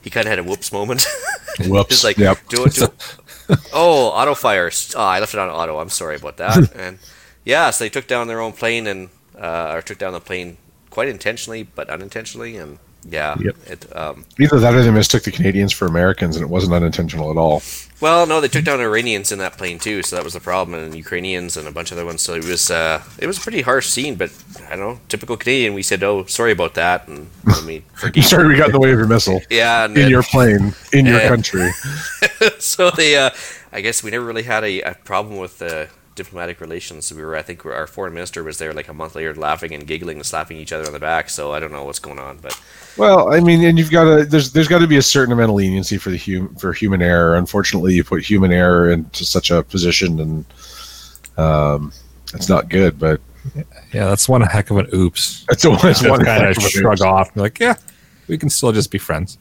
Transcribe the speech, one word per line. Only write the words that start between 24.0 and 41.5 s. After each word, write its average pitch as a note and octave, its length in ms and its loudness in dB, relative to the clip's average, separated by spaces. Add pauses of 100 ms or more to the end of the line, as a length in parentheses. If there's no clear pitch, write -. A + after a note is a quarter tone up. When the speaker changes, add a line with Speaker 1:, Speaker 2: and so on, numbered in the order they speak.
Speaker 1:
but G2+ 160 -6 (360)
I - 40 -14
don't F2 80 -10
know, A2+ 280 -10
typical A2+ 300 -6
Canadian. B2 360 0
We G2 100 -6
said, G2 200 -2
"Oh, G2 220 0
sorry A#2 260 -2
about F2 240 -2
that," F2 320 0
and D2+ 200 -18 (180)
then F#2 200 2
we D#2+ 240 -12
Speaker 2:
<laughs> - 60 -20
Speaker 1:
forgave - 300 0
Speaker 2:
Sorry, F3+ 240 6
we C#3+ 80 4
got D3 100 6
in A2 60 2
the C#3 60 4
way C3 120 6
of A#2+ 80 4
your A2+ 80 2
missile. G#2 420 2
Speaker 1:
Yeah, A#2 360 2
and G#2+ 100 -8
Speaker 2:
In C#3+ 80 6
Speaker 1:
then C3+ 80 6
Speaker 2:
your B2+ 120 6
plane, G#2 500 4 (200)
in C3+ 120 6
your A#2+ 140 4
Speaker 1:
Yeah. A2 100 2
Speaker 2:
country. G2 460 0
Speaker 1:
<laughs> - 40 -16 (800)
So - 320 0
they, D#3+ 260 2
uh, C3 140 2 (420)
I G2+ 80 -10
guess A2+ 220 -4
we G#2+ 80 -10
never A#2+ 140 -6
really A2+ 180 -6
had A2 200 -2
a, G2 180 -4
a - 120 -8
problem G2+ 440 -6
with, F#2 240 -14
uh, D#2+ 240 -8 (300)
diplomatic F2 460 -12
relations. E2 520 -12
We D#2 100 -14
were, D#2+ 120 -10
I D#2 60 -6
think E2+ 240 -16
our D2+ 220 -8
foreign F#2 260 -12
minister F2 300 -12
was D#2 140 -12
there, D#2 160 -10
like, D#2 160 -12
a D#2 40 -16
month D#2 220 -12
later D#2+ 200 -8
laughing D#2 380 -6
and D2 140 -14
giggling E2 300 -10
and D2 80 -16
slapping D#2+ 320 -8
each D#2 160 -14
other D#2 120 -8
on D2+ 80 -10
the D2 60 -14
back. D#2 300 -4
So D2+ 240 -8